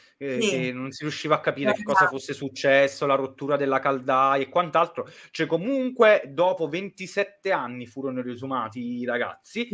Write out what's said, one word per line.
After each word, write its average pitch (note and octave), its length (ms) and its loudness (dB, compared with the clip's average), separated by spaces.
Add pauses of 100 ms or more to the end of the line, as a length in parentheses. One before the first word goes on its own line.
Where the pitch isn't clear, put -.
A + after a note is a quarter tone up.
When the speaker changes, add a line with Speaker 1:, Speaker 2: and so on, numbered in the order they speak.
(180)
Speaker 1:
eh, C3+ 220 -4
Speaker 2:
Sì. A3 80 0
Speaker 1:
che B2+ 240 -2
non B2+ 200 -8
si C3+ 120 -14
riusciva D3+ 320 -2
a - 40 -4
capire C#3 320 -2
che - 100 -4
cosa C#3 180 2
Speaker 2:
Esatto. C3+ 160 2
Speaker 1:
fosse C3+ 180 -8
successo, C#3 720 2
la C#3 80 4
rottura C3+ 420 -2
della C3+ 240 2
caldaia C3+ 600 2
e C3 60 -4
quant'altro. E3+ 600 0 (220)
Cioè, D#3+ 160 -2
comunque, A3 840 4
dopo E3+ 400 0
ventisette F#3+ 840 -6
anni B2 360 -4
furono C3 340 -8
riesumati B2 760 -6
i B2 60 -6
ragazzi A#2+ 680 -6